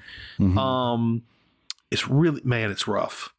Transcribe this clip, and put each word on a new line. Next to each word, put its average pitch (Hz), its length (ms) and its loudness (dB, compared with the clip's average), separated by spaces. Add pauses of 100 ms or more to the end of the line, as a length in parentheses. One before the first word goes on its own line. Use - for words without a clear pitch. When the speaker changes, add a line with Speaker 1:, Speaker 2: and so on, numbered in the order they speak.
(400)
Speaker 1:
Mm-hmm. 95 180 4
Speaker 2:
Um, 120 640 0 (720)
it's - 180 -4
really, 147 340 2
man, 113 280 0
it's - 160 -6
rough. - 520 -4